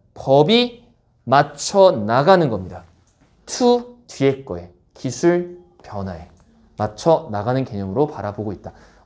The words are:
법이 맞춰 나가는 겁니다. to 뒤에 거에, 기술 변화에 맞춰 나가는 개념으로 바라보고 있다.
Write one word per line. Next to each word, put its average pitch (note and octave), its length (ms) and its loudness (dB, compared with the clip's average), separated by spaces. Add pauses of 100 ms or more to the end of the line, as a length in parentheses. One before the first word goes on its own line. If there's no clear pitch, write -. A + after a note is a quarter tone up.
(140)
법이 G3 720 2 (380)
맞춰 D#3+ 680 2
나가는 C#3 580 2
겁니다. F2+ 340 -10 (640)
to A#3+ 520 0 (100)
뒤에 C3+ 360 -2
거에, F2 280 -12 (220)
기술 F3 680 -2 (240)
변화에 F#2+ 460 -12 (480)
맞춰 - 540 0
나가는 A#2+ 320 -4
개념으로 G#2 440 -4
바라보고 G#2 460 -8
있다. - 200 -16 (320)